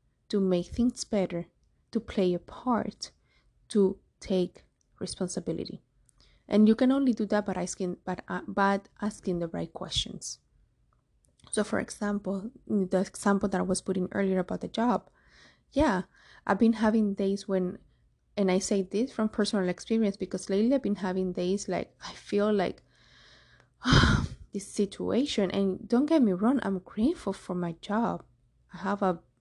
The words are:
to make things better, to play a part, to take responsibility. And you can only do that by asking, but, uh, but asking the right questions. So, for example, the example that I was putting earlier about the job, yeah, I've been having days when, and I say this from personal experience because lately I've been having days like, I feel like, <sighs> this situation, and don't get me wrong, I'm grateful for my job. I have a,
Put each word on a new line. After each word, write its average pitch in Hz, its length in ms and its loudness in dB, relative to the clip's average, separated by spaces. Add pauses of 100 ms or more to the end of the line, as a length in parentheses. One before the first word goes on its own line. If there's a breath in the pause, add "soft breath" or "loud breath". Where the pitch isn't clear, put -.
(300)
to 208 100 2
make 185 280 2
things 240 360 -2
better, 175 440 -2 (440)
to 226 80 0
play 185 340 0
a 175 60 -2
part, - 720 -4 (580)
to 196 280 2 (220)
take 180 440 -2 (360)
responsibility. - 840 -8 (640 soft breath)
And 208 200 6
you 220 80 8
can 254 160 4
only 269 220 2
do 214 140 -4
that 208 180 0
by 196 80 -4
asking, 180 500 -6
but, 180 240 -6
uh, 180 200 -6
but 196 420 0 (120)
asking 196 380 -4
the 170 80 -4
right 165 240 -6
questions. - 680 -8 (1120)
So, 214 120 0
for 208 160 -4
example, 202 720 -6 (160)
the 190 320 0
example 202 500 0
that 190 100 0
I 180 40 0
was 185 180 -2
putting 185 300 -2
earlier 190 280 0
about 180 220 -4
the 180 60 -6
job, 226 420 0 (600 soft breath)
yeah, 240 320 2 (420 soft breath)
I've 196 140 2
been 226 140 6
having 214 400 2
days 196 340 -2
when, 185 300 -2 (580)
and 196 140 2
I 185 100 4
say 202 220 0
this 208 300 -2
from 220 180 0
personal 202 400 0
experience 214 480 0
because 185 320 -6
lately 220 240 2
I've 269 80 2
been 202 140 -2
having 185 360 -2
days 185 360 -2
like, - 340 -4
I - 120 -12
feel 208 380 0
like, 190 300 0 (1040 soft breath)
<sighs> - 680 4
this 202 140 -8
situation, 196 840 0
and 196 360 -2
don't 247 180 2
get 311 160 4
me 214 100 4
wrong, 220 320 2
I'm 190 160 -2
grateful 214 540 -2
for - 220 -8
my 170 260 -4
job. 202 420 -2 (500)
I 175 40 -14
have 196 240 -4
a, 185 180 2 (220)